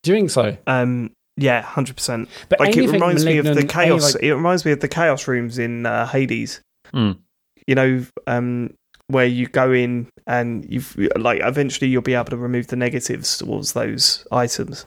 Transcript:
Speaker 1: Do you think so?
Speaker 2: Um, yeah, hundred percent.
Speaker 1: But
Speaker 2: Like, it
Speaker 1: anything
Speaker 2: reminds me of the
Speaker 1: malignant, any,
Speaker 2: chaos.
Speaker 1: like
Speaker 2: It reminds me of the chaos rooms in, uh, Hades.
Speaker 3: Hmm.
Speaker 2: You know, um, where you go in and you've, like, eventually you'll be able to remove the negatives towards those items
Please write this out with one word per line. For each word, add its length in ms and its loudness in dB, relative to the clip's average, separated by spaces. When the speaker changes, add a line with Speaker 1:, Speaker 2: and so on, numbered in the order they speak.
Speaker 1:
Do 100 0
you 60 4
think 120 2
so? 260 0
Speaker 2:
Um, 460 0
yeah, 240 2
hundred 340 -4
percent. 320 -6
Speaker 1:
But 100 4
Speaker 2:
Like, 100 6
it 60 2
Speaker 1:
anything 240 4
Speaker 2:
reminds 240 4
me 140 4
of 80 2
the 80 2
Speaker 1:
malignant, 200 0
any, 140 4
Speaker 2:
chaos. 260 4
Speaker 1:
like 80 -2
Speaker 2:
It 120 4
reminds 320 2
me 60 4
of 80 0
the 80 -2
chaos 380 0
rooms 320 -2
in, 280 -4
uh, 200 0
Hades. 540 -2
Speaker 3:
Hmm. 200 2
Speaker 2:
You 80 2
know, 300 2
um, 480 -2
where 200 2
you 200 0
go 260 2
in 360 0
and 440 -2
you've, 240 -6
like, 260 0
eventually 480 0
you'll 120 2
be 120 0
able 120 0
to 100 -6
remove 300 -4
the 100 -6
negatives 600 -4
towards 340 -6
those 580 -2
items 560 -2